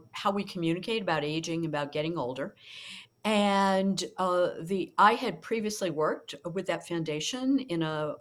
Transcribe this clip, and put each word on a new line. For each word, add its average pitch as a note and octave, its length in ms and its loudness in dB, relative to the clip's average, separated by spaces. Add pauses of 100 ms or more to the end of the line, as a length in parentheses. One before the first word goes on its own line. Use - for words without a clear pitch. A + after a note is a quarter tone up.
(120)
how - 180 -2
we G3+ 140 0
communicate F#3 580 -2
about D#3+ 220 0
aging, D#3+ 420 -2
about D3 280 -2
getting D#3+ 240 -2
older. C3 360 -4 (720)
And, G3 800 4 (140)
uh, F3+ 320 2 (140)
the, F#3 340 -2
I G#3 160 8
had A#3 280 -4
previously G#3 480 -2
worked D#3 460 -2 (160)
with F#3 140 -4
that E3 200 -4
foundation E3+ 760 0
in E3 220 -2
a D#3 400 -2